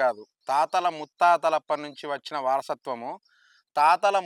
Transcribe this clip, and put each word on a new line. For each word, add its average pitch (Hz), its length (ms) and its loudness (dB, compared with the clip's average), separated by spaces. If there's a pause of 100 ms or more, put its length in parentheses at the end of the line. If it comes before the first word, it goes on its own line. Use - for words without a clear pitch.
కాదు. 110 200 0 (260)
తాతల 160 380 0 (120)
ముత్తాతలప్పటి 160 840 0
నుంచి 147 280 -14
వచ్చిన 143 240 -8 (100)
వారసత్వము. 131 640 -6 (680)
తాతల 180 460 4